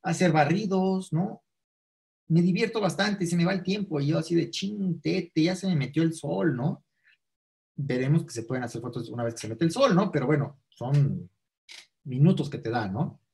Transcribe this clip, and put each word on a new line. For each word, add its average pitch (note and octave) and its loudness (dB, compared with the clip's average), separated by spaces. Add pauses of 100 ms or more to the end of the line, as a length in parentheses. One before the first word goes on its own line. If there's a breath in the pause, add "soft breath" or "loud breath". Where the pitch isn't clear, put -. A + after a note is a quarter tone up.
hacer E3+ 2
barridos, F#3+ 2
¿no? E3+ -4 (840)
Me E3 4
divierto F#3+ 0
bastante, G3 0
se F3 -2
me E3+ 4
va F#3 2
el F#3 -2
tiempo, F#3 -2
y C#3 0
yo D#3+ 2
así E3 -2
de, D#3 2
"Chin, G3 -4
tete, E3+ -2
ya F3+ 2
se F#3 -6
me F#3 2
metió D3+ 0
el D#3+ 2
sol", C#3+ -2
¿no? D3 -4 (920 soft breath)
Veremos C3+ 0
que - -14
se A2+ -8
pueden B2+ -4
hacer A#2+ -8
fotos A#2+ -10
una A#2+ -4
vez A#2 -4
que - -14
se G#2+ -8
mete A2+ -2
el E3 2
sol, B3+ 4
¿no? F#3+ 4
Pero C3+ 0
bueno, D3 0
son A#2+ 0 (760 loud breath)
minutos C#3+ 4
que - -10
te A2+ -6
dan, A2 -4
¿no? D3 -6 (140)